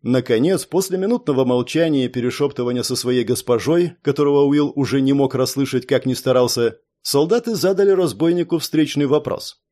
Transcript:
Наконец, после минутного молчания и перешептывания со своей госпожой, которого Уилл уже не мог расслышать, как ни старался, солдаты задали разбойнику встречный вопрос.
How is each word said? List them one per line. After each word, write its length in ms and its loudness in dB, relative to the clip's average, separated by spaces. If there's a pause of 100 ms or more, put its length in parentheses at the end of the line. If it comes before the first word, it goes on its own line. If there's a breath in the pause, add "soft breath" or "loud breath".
Наконец, 640 0
после 320 -2
минутного 480 0
молчания 600 0
и 40 -6
перешептывания 720 -4
со 120 -4
своей 280 0
госпожой, 800 0
которого 440 2
Уилл 300 2
уже 260 0
не 120 2
мог 200 0
расслышать, 540 -2
как 180 0
ни 80 0
старался, 680 0 (220)
солдаты 540 0
задали 360 2
разбойнику 680 0
встречный 480 0
вопрос. 540 -2 (100)